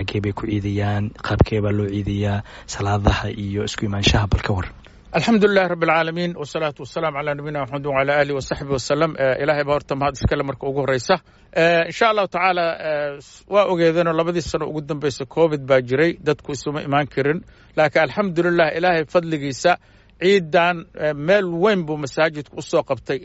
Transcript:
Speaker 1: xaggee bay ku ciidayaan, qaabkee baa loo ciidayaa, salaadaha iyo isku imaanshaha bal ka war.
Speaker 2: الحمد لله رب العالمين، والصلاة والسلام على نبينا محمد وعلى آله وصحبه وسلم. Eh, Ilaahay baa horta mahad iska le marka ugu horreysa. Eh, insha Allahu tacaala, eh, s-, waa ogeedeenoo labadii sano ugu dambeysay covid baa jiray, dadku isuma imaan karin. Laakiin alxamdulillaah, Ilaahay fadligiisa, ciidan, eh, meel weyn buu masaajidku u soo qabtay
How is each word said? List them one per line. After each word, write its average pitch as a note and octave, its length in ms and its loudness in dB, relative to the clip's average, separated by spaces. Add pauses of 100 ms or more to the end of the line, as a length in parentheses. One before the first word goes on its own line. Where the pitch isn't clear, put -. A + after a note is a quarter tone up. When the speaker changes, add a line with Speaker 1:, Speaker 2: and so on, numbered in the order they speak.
Speaker 1:
xaggee G2+ 180 -4
bay G2+ 120 -4
ku - 140 -8
ciidayaan, G#2 680 -2
qaabkee - 460 0
baa G2+ 100 0
loo G#2 160 0
ciidayaa, G2+ 560 -2 (240)
salaadaha G2+ 640 0
iyo G2+ 320 -6
isku G#2+ 220 -6
imaanshaha G2+ 420 0
bal F#2+ 140 0
ka - 120 -2
war. F2+ 140 -4 (480)
Speaker 2:
الحمد G#3 300 4
لله G3 220 4
رب E3+ 160 -2
العالمين، E3 540 0
والصلاة D3+ 420 -6
والسلام D#3 380 -6
على D3 160 -4
نبينا C#3+ 300 -6
محمد C#3 220 -8
وعلى C#3+ 360 2
آله C#3+ 120 0
وصحبه C#3 400 -6
وسلم. D3 420 0
Eh, C3+ 280 0
Ilaahay D3 200 0
baa C#3+ 140 0
horta - 180 -4
mahad C#3+ 220 0
iska - 180 0
le C#3+ 80 -2
marka C3+ 240 -6
ugu C#3 140 -2
horreysa. C3+ 400 0 (320)
Eh, E3 320 4
insha A3 240 2
Allahu G#3 180 2
tacaala, F3+ 380 0 (160)
eh, D3 400 -4
s-, - 260 -20
waa G3 220 4
ogeedeenoo E3+ 440 2
labadii E3 280 0
sano D3+ 280 -4
ugu D3+ 120 -6
dambeysay C#3+ 480 -6
covid D#3 400 2
baa C3+ 120 6
jiray, C3+ 420 0
dadku D3+ 280 -2
isuma D3 300 -6
imaan C#3+ 260 0
karin. C#3+ 380 -2 (320)
Laakiin D#3 260 4
alxamdulillaah, E3+ 720 2
Ilaahay E3+ 280 2
fadligiisa, E3 720 0 (440)
ciidan, F3 640 2 (120)
eh, D3+ 160 -2
meel F3+ 320 2
weyn F3 400 0
buu D3+ 120 -4
masaajidku D3+ 600 -2
u D#3+ 40 -10
soo D#3+ 200 0
qabtay C3+ 420 -4